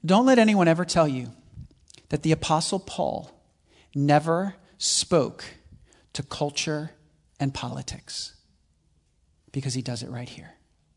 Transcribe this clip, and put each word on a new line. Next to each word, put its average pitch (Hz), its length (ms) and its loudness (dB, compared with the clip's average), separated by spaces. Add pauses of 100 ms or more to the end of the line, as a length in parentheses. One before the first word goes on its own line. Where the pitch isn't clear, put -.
Don't 196 200 6
let 262 140 8
anyone 208 280 6
ever 165 160 4
tell 175 240 2
you 127 240 -4 (760)
that 151 140 -4
the 156 100 4
Apostle 160 460 0
Paul - 520 -6 (640)
never 156 600 2 (220)
spoke - 680 -2 (640)
to - 120 -10
culture 151 680 -6 (480)
and 135 140 -2
politics, - 800 -12 (1200)
because 135 200 -6
he 131 80 -6
does 120 220 -8
it - 60 -14
right 120 180 -10
here. - 280 -20 (420)